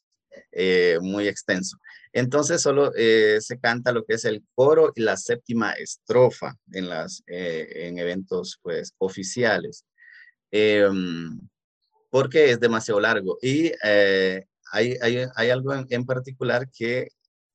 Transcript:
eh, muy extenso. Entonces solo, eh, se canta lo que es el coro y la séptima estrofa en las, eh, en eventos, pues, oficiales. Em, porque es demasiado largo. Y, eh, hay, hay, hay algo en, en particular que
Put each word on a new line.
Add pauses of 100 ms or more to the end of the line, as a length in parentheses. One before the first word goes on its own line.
(520)
eh,
muy
extenso. (340)
Entonces
solo,
eh,
se
canta
lo
que
es
el (100)
coro
y
la
séptima
estrofa (160)
en
las,
eh,
en
eventos,
pues,
oficiales. (680)
Em, (720)
porque
es
demasiado
largo.
Y, (120)
eh, (260)
hay,
hay, (100)
hay
algo
en,
en
particular
que (460)